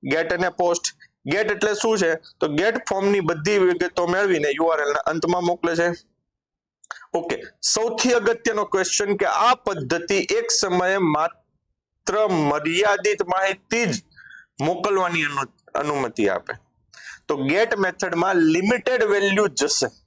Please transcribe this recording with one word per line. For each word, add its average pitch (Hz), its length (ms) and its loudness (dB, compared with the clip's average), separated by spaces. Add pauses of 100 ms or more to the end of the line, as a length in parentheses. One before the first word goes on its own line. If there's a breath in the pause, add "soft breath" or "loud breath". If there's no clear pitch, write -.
ગેટ 160 300 0
અને 175 160 0
પોસ્ટ. - 600 -2 (160)
ગેટ 208 260 0
એટલે 208 220 0
શું 220 240 0
છે? 165 180 2
તો - 320 -4
ગેટ 170 280 0 (140)
ફોર્મની 202 300 2
બધી 170 380 0
વિગતો 180 500 2
મેળવીને 180 400 2
યુ 147 180 0
આર 165 140 2
એલ 147 140 0
ના 151 60 0
અંતમાં 170 440 0
મોકલે 170 320 0
છે. 170 160 2 (1200 loud breath)
ઓકે, 170 300 -4 (180)
સૌથી 233 520 0
અગત્યનો 226 520 0
ક્વેશ્ચન 196 500 0
કે 196 100 -2
આ 214 300 2
પદ્ધતિ 170 600 -4
એક 233 360 0
સમયે 180 460 0
માત્ર 180 1300 -2
મર્યાદિત 185 960 0
માહિતી 190 600 -2
જ 135 180 -4 (580 loud breath)
મોકલવાની 180 640 0
અનુ-, 139 520 -6
અનુમતિ 135 540 -2
આપે. 92 240 -4 (760 loud breath)
તો 147 100 -2
ગેટ 190 400 0
મેથડમાં 180 580 -2
લિમિટેડ 196 680 2
વેલ્યુ 202 440 2
જશે. 143 400 -2 (200)